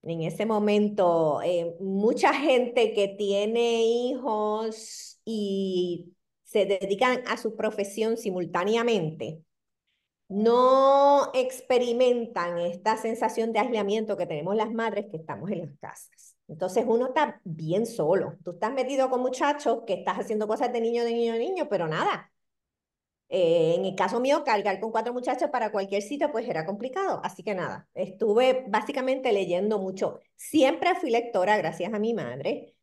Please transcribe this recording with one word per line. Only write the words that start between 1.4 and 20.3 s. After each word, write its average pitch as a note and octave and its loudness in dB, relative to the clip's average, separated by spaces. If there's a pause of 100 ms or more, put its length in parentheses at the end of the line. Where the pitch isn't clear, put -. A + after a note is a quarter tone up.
eh, E3+ 0
mucha G3+ 2
gente B3 2
que G3+ 2
tiene A3 0
hijos A3+ -2
y G3 -2 (300)
se G3+ 2
dedican G3+ 0
a A3+ -4
su G#3+ -6
profesión G#3+ -2
simultáneamente, F#3 -2 (840)
no C4 6
experimentan A#3+ 0
esta F3 -2
sensación A3+ -2
de A3 0
aislamiento G#3+ 0
que E3+ -4
tenemos D#3 -4
las A3 0
madres G#3+ -4
que D#3+ -12
estamos D#3 -10
en F3 -4
las D3 -12
casas. - -20 (120)
Entonces F#3 -2
uno A#3 2
está C#4+ -2
bien E3 -2
solo. F3 0
Tú F3 -10
estás G#3+ -4
metido C4 0
con B3 0
muchachos B3+ 0
que G3 -2
estás F#3 -2
haciendo G#3+ -2